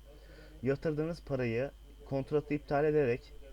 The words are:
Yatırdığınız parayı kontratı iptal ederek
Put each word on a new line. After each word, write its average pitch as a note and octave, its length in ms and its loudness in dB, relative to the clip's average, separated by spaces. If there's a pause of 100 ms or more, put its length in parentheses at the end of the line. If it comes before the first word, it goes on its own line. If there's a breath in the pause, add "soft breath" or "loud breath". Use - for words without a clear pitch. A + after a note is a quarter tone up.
(640 loud breath)
Yatırdığınız D3+ 600 0
parayı B2+ 460 0 (340)
kontratı C#3+ 500 0
iptal D3 300 2
ederek D3 480 4 (200)